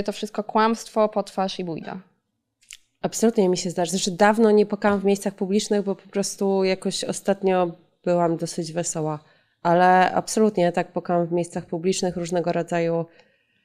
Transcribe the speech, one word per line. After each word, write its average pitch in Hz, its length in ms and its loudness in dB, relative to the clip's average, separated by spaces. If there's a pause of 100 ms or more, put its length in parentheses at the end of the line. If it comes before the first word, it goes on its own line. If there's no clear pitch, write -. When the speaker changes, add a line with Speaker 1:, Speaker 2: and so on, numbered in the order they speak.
Speaker 1:
to 214 60 -6
wszystko 208 320 -8
kłamstwo, 220 640 0
potwarz 196 500 -6
i 190 40 -4
bójda? 175 360 -8 (1000)
Speaker 2:
Absolutnie 220 480 2
mi 180 80 2
się 180 120 -6
zdarzy. 165 220 -2
Znaczy, 185 200 -4
dawno 208 400 4
nie 208 140 6
płakałam 202 340 -2
w 190 60 -4
miejscach 202 300 0
publicznych, 202 480 -2
bo 190 120 -4
po 196 140 -20
prostu 196 540 -2
jakoś 190 400 -2
ostatnio 185 680 0 (340)
byłam 175 320 2
dosyć 165 360 -6
wesoła. 156 460 -4 (440)
Ale 180 480 6
absolutnie 190 600 2
tak 175 200 -2
płakałam 175 360 0
w 165 40 -4
miejscach 175 340 -4
publicznych, 180 520 -2
różnego 170 340 -2
rodzaju 165 540 -2 (600)